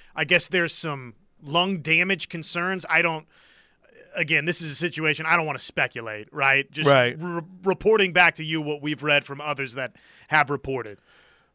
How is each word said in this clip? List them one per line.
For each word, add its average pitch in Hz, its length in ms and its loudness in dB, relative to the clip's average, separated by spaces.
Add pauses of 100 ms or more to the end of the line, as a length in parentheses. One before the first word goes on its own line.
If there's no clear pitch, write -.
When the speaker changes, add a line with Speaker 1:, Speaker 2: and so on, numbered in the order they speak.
(140)
Speaker 1:
I 156 100 -4
guess 175 240 2
there's 175 240 -2
some 135 420 -8 (280)
lung 175 400 0
damage 175 460 0
concerns. 175 600 -6
I 165 140 4
don't, 160 240 -2 (880)
again, 156 320 0
this 170 160 -2
is 151 80 -8
a 139 40 -6
situation, 156 520 -2
I 165 100 4
don't 160 100 0
wanna 139 120 -6
speculate, 113 760 -6
right? 139 380 2
Just 151 180 0
Speaker 2:
Right. 127 300 6
Speaker 1:
re-, 170 240 -6 (220)
reporting 196 480 2
back 170 240 6
to 160 80 -8
you 156 180 -4
what 147 200 -4
we've 147 200 -4
read 143 220 2
from 139 180 -14
others 139 320 -6
that 127 200 -8 (340)
have 151 220 4
reported. 127 480 -6 (560)